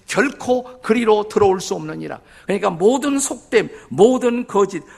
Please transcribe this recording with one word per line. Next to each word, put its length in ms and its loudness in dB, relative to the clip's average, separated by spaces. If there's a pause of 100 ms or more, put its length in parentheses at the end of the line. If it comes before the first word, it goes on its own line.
결코 720 -2
그리로 480 2
들어올 320 2
수 160 -6
없느니라. 420 -10 (280)
그러니까 220 -2
모든 520 0
속됨, 500 -2 (200)
모든 580 2
거짓, 340 0 (160)